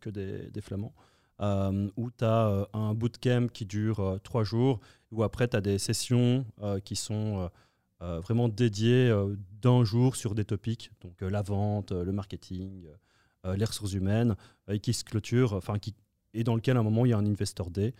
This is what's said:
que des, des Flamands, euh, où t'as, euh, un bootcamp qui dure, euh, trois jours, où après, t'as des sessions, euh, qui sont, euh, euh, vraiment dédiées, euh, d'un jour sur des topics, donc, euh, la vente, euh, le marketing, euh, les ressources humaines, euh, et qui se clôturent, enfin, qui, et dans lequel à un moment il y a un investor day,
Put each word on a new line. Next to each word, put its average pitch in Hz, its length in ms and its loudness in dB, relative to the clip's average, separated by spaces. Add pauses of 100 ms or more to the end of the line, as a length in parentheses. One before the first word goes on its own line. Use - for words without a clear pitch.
que 110 80 -10
des, 98 400 -8
des - 120 -10
Flamands, 101 320 -8 (480)
euh, 98 460 0 (100)
où 120 120 -4
t'as, 113 400 2
euh, 98 240 2
un 107 200 0
bootcamp 120 600 0
qui 107 120 -10
dure, 107 340 -2
euh, 95 240 0
trois 117 200 -2
jours, 117 360 2 (320)
où 110 120 0
après, 120 240 0
t'as 113 140 0
des 98 160 2
sessions, 123 680 2 (180)
euh, 101 160 -2
qui 104 160 -10
sont, 107 460 -2
euh, 87 60 -4 (540)
euh, 85 180 -6
vraiment 117 300 0
dédiées, 117 600 4
euh, 101 260 2 (260)
d'un 123 240 6
jour 120 320 2
sur 110 180 -4
des 107 100 0
topics, - 460 -6 (100)
donc, 90 200 -14
euh, 95 80 -2
la 104 120 0
vente, 104 520 -2
euh, 87 100 -2
le 92 80 -2
marketing, 95 760 -8 (580)
euh, 92 100 -2
les 101 100 2
ressources 104 280 -4
humaines, 101 420 2 (340)
euh, 101 40 -2
et 107 60 0
qui 131 140 -2
se - 120 -4
clôturent, 117 480 0
enfin, 101 260 -4
qui, 104 140 -10 (400)
et 113 100 -2
dans 113 120 2
lequel 127 200 2
à 120 60 4
un - 20 2
moment 110 220 4
il 127 40 6
y 117 40 4
a 107 40 2
un 104 80 2
investor 101 460 -2
day, 104 280 0